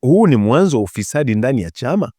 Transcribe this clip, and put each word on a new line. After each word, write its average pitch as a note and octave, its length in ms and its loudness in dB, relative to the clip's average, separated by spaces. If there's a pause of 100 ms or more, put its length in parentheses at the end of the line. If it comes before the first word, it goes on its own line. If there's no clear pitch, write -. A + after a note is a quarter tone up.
huu F3+ 260 4
ni C#3+ 100 4
mwanzo C3+ 400 2
wa G#2+ 60 0
ufisadi A2 520 -4
ndani A#2 280 -2
ya E2 80 -8
chama? C#3 480 -6